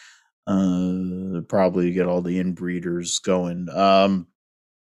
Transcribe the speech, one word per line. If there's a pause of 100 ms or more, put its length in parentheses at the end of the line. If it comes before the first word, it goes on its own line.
(460)
uh,
probably
get
all
the
inbreeders
going.
Um, (680)